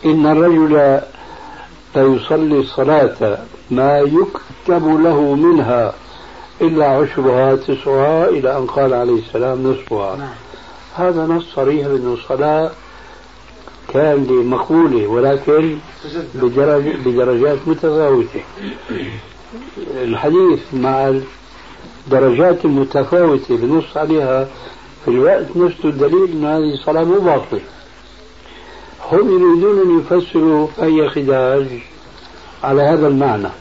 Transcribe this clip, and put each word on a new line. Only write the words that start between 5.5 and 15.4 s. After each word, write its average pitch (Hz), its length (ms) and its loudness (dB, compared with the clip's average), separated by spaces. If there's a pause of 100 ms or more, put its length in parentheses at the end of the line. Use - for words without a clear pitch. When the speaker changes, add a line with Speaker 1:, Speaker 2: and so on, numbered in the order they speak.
Speaker 1:
إلا 156 240 2
عشرها 135 720 2
تسعها"، 139 760 0
إلى 139 280 -2
أن 131 80 -4
قال 131 280 0
عليه 120 260 0
السلام: 127 480 -4
"نصفها". 107 480 -4
Speaker 2:
نعم. 139 140 -12 (680)
Speaker 1:
هذا 170 300 -2
نص 165 300 -4
صريح 139 320 0
بأن 127 260 -2
الصلاة 147 580 -2 (1160)
كان 143 360 0
لمقبولة، 127 840 0
ولكن 139 680 0 (580)